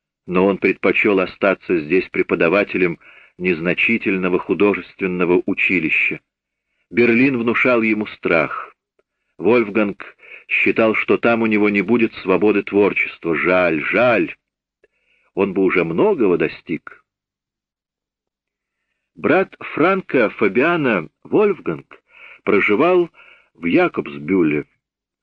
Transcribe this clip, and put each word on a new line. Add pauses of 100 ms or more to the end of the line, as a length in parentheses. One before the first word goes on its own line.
(280)
но
он
предпочёл
остаться
здесь
преподавателем (380)
незначительного
художественного
училища. (680)
Берлин
внушал
ему
страх. (640)
Вольфганг (320)
считал,
что
там
у
него
не
будет
свободы
творчества.
Жаль,
жаль! (1000)
Он
бы
уже
многого
достиг. (2000)
Брат
Франка
Фабиана (140)
Вольфганг (420)
проживал (440)
в
Якобсбюле, (580)